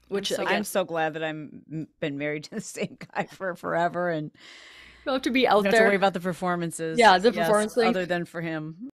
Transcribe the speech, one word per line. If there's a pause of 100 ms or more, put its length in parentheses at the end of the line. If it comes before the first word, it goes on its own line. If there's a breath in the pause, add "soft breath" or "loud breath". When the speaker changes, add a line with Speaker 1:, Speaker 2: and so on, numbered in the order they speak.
Speaker 1:
which
Speaker 2:
I'm
so,
Speaker 1:
again
Speaker 2:
I'm
so
glad
that
I'm
m-, (120)
been
married
<laughs>
to
the
same (160)
guy
for
forever
and
Speaker 1:
You (720 loud breath)
don't
have
to
be
out
Speaker 2:
don't
have
to
Speaker 1:
there.
Speaker 2:
worry
about
the
performances.
Speaker 1:
Yeah,
the
Speaker 2:
Yes,
Speaker 1:
performance
thing.
Speaker 2:
other
than
for
him.